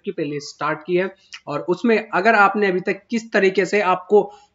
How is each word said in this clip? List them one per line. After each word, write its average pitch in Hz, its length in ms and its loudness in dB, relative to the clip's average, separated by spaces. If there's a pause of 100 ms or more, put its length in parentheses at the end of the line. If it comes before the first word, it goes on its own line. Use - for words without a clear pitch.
की 202 80 -8
प्लेलिस्ट 147 360 -6
स्टार्ट 151 320 -6
की 175 160 -2
है 190 140 0 (360)
और 147 220 -6
उसमें 214 280 2 (140)
अगर 196 260 2
आपने 202 320 4
अभी 185 140 0
तक 190 280 -6
किस 226 220 -6
तरीके 190 340 2
से 202 160 0
आपको 185 400 2 (320)